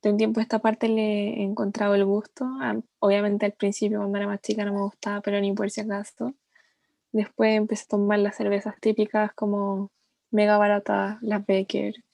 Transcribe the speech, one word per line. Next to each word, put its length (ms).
De 80
un 80
tiempo 220
a 40
esta 160
parte 280
le 420
he 140
encontrado 520
el 100
gusto. 400
Am-, 240
obviamente 460
al 80
principio 460
cuando 180
era 100
más 140
chica 240
no 80
me 80
gustaba, 400
pero 180
ni 140
por 160
si 120
acaso. 520
Después 440
empecé 300
a 40
tomar 300
las 180
cervezas 440
típicas 520
como 580
mega 260
baratas, 640
las 240
Becker 480